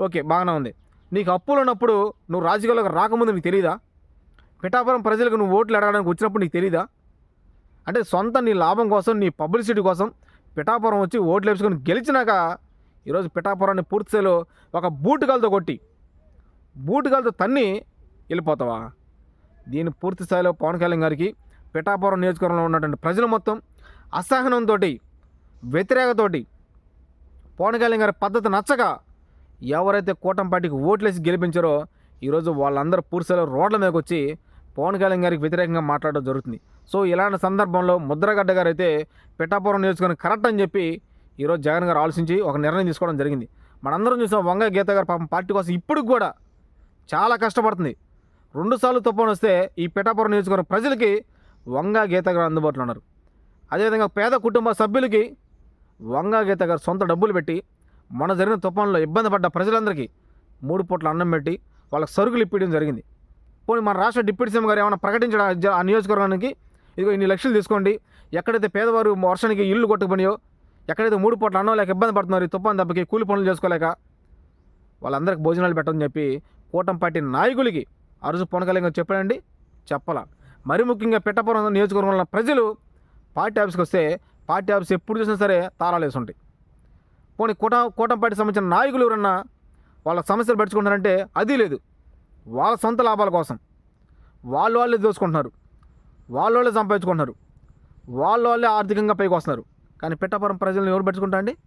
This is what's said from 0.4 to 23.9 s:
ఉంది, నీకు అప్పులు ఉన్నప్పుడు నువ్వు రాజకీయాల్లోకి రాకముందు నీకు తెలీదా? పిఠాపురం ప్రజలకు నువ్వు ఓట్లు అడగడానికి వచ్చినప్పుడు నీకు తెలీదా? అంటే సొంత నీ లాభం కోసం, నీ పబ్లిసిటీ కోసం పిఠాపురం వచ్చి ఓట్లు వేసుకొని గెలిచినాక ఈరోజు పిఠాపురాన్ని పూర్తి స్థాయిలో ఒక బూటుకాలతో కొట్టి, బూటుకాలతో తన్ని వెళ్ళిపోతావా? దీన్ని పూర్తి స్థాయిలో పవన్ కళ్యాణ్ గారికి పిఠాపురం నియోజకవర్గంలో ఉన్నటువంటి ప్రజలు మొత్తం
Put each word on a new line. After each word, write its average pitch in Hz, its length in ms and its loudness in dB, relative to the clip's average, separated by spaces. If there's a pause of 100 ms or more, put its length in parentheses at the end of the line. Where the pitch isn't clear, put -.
ఉంది, 135 220 -4 (380)
నీకు 185 180 0
అప్పులు 269 300 0
ఉన్నప్పుడు 220 540 2 (160)
నువ్వు 170 160 -2
రాజకీయాల్లోకి 214 480 2
రాకముందు 220 360 2
నీకు 180 140 -2
తెలీదా? 180 340 0 (840)
పిఠాపురం 247 360 0
ప్రజలకు 220 340 2
నువ్వు 202 240 2
ఓట్లు 220 180 2
అడగడానికి 208 320 2
వచ్చినప్పుడు 202 340 0
నీకు 165 100 -2
తెలీదా? 180 340 0 (1040)
అంటే 214 140 0
సొంత 220 360 0
నీ 233 140 2
లాభం 196 360 2
కోసం, 208 320 0
నీ 190 80 2
పబ్లిసిటీ 202 520 -2
కోసం 190 320 0 (440)
పిఠాపురం 208 440 0
వచ్చి 190 180 -2
ఓట్లు 196 320 2
వేసుకొని 202 260 0
గెలిచినాక 196 800 0 (500)
ఈరోజు 170 220 -2
పిఠాపురాన్ని 190 540 0
పూర్తి 208 260 -4
స్థాయిలో 185 360 2 (300)
ఒక 175 120 -2
బూటుకాలతో 233 640 2
కొట్టి, 170 320 -2 (960)
బూటుకాలతో 254 540 0
తన్ని 214 520 0 (480)
వెళ్ళిపోతావా? 127 600 -4 (800)
దీన్ని 156 240 -4
పూర్తి 185 320 -6
స్థాయిలో 180 280 0
పవన్ 165 280 -4
కళ్యాణ్ 170 220 0
గారికి 160 320 -2 (400)
పిఠాపురం 190 460 -2
నియోజకవర్గంలో 175 440 0
ఉన్నటువంటి 156 340 -2
ప్రజలు 190 280 0
మొత్తం 220 360 -2 (520)